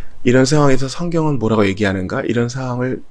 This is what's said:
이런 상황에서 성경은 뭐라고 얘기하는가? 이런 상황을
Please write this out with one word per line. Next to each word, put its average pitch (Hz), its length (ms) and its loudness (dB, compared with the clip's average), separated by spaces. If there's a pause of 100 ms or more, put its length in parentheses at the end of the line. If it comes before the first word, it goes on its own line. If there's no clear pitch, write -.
(260)
이런 127 200 4
상황에서 135 420 4
성경은 160 500 -2
뭐라고 110 300 2
얘기하는가? 98 540 -2
이런 120 260 -2
상황을 127 640 -6